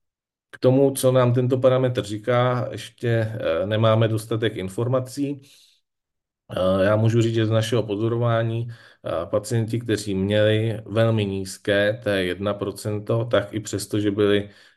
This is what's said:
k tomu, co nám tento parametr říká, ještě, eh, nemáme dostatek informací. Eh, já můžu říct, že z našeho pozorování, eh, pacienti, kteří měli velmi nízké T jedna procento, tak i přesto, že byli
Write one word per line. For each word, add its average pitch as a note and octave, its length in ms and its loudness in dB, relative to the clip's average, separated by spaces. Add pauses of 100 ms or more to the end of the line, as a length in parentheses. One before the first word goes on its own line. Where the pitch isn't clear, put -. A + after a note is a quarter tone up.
(520)
k - 80 -20
tomu, C3+ 320 4
co C3+ 200 2
nám B2 220 4
tento B2+ 240 2
parametr B2+ 460 2
říká, B2 680 -2
ještě, - 380 -8
eh, G#2+ 560 0
nemáme A2 420 4
dostatek A2 480 -2
informací. B2 840 -4 (1120)
Eh, F#2 320 0
já G#2 120 4
můžu A2+ 260 2
říct, A2+ 120 0
že A2+ 120 2
z G#2+ 40 0
našeho A2 340 0
pozorování, A2+ 840 -2
eh, - 560 -8
pacienti, A2+ 540 -2
kteří G#2+ 360 -2
měli G#2+ 680 2
velmi A2 400 2
nízké G2+ 800 -2
T G2 200 0
jedna F#2 300 -2
procento, G#2 720 -4
tak G#2 280 -2
i A2 60 -4
přesto, G#2+ 400 -6
že G#2 120 0
byli G2+ 380 2 (280)